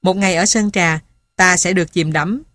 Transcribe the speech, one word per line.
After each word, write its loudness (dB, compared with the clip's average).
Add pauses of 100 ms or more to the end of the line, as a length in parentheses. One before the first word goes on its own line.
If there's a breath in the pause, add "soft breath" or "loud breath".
Một 0
ngày 0
ở 2
Sơn 0
Trà, 0 (340)
ta 4
sẽ -2
được 0
chìm -2
đắm -4 (120)